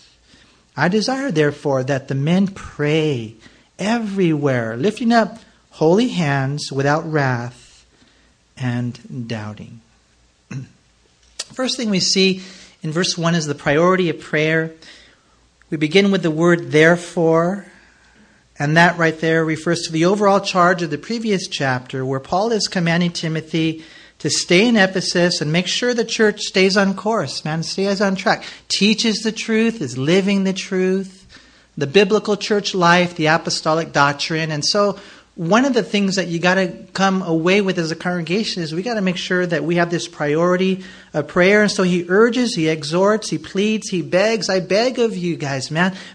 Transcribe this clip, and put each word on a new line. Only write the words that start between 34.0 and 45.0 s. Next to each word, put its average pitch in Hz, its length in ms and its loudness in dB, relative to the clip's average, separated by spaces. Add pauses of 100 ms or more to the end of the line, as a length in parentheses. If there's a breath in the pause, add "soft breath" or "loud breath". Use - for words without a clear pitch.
And 147 140 -4
so 202 340 0 (380 loud breath)
one 196 280 2
of 277 80 0
the 220 120 0
things 196 320 0
that 180 100 -2
you 170 140 -4
gotta 185 340 2 (200)
come 190 280 0
away 170 380 2
with 185 180 -2
as 160 140 -4
a - 20 -4
congregation 180 640 -4
is 156 140 -8
we 180 80 -4
gotta 220 180 -4
make 180 160 0
sure 180 300 -2
that 160 160 -2
we 170 140 0
have 170 120 2
this 170 200 -4
priority 180 720 0 (320 loud breath)
of 151 140 -2
prayer. 196 340 4
And 202 80 2
so 196 140 0
he 175 240 2
urges, 226 480 4
he 160 100 0
exhorts, 170 640 0
he 156 80 -2
pleads, 214 520 -2
he 175 120 -2
begs. 185 460 0
I 190 100 0
beg 220 400 0
of 226 180 0